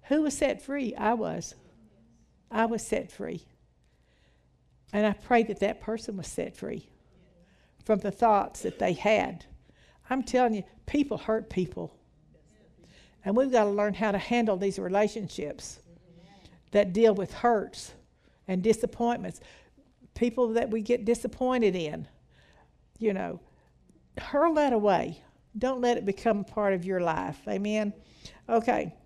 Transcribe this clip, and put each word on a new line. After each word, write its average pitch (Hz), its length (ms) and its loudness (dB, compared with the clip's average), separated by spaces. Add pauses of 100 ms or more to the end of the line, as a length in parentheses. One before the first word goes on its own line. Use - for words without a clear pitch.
Who 302 180 2
was 302 160 -2
set - 240 0
free? 269 340 -6
I 214 180 0
was. 175 400 -4 (1000)
I 226 120 0
was 226 200 -4
set - 260 -4
free. - 320 -10 (1500)
And 208 140 2
I 202 60 2
pray 233 300 2
that 214 160 -6
that - 220 -2
person 220 360 -8
was 180 100 -10
set 175 280 -8
free - 320 -10 (960)
from 214 160 2
the 196 120 -4
thoughts 208 500 2
that - 180 -6
they 185 140 2
had. 190 520 0 (640)
I'm 254 140 -2
telling 247 300 2
you, 196 100 -4 (220)
people 285 320 0
hurt 220 320 -2
people. 175 480 -6 (1300)
And 233 100 0
we've 262 160 2
gotta 214 200 4
learn 208 240 0
how 208 160 0
to 202 60 0
handle 226 380 0
these 185 220 -2
relationships 190 1000 -4 (920)
that 202 220 4
deal 220 220 6
with 196 180 -4
hurts - 600 0 (540)
and 185 140 -2
disappointments. 220 800 0 (720)
People 240 400 0
that 233 160 0
we 220 120 -2
get 240 240 0
disappointed 233 680 2
in, 160 320 -6 (920)
you 214 140 2
know, 190 260 -4 (800)
hurl 311 360 2
that 294 180 4
away. 202 500 2 (340)
Don't 247 240 -2
let 240 160 4
it - 80 -4
become 202 380 0
part 202 300 0
of 180 120 -2
your 185 140 0
life. 175 480 -2
Amen? 208 460 -2 (540)
Okay. 226 460 0 (120)